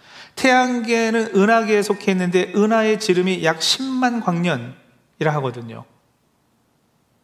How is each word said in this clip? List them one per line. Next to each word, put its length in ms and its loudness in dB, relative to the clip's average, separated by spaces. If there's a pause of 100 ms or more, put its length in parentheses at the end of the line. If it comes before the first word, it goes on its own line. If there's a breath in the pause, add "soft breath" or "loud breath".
(360 loud breath)
태양계는 1000 0
은하계에 480 4
속해 300 -2
있는데, 420 0
은하의 460 2
지름이 440 0
약 160 0
십만 600 -2
광년이라 1120 -4
하거든요. 500 -8 (1400)